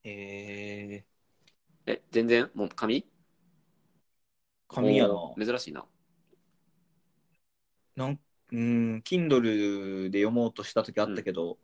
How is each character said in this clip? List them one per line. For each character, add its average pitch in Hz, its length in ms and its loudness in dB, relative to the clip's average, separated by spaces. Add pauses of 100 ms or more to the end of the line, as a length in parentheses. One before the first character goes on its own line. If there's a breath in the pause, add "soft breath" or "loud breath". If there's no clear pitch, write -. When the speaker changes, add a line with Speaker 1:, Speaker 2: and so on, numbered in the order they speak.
Speaker 1:
へ 101 880 -12
え。 101 120 -16 (800)
Speaker 2:
え、 113 160 -4 (100)
全 117 180 2
然？ 120 240 4
も 104 120 -4
う - 80 -8
紙？ 113 320 -2 (1600)
Speaker 1:
紙 107 260 4
や 113 140 6
な。 101 40 2
Speaker 2:
お 82 220 -6
ー、 107 100 -2
珍 123 140 0
し 82 120 -10
い - 20 -12
な。 65 120 -12 (2000)
Speaker 1:
な 131 80 -4
ん、 143 120 -4 (360)
う - 20 -6
ん、 117 500 0
Kindle 104 1040 2
で 101 100 0
読 107 120 4
も 120 160 2
う 110 60 -4
と 101 100 -10
し - 100 -12
た 110 100 2
時 - 180 -6
あ 107 40 4
っ 107 80 -6
た 90 100 -6
け 95 100 -4
ど 85 300 -4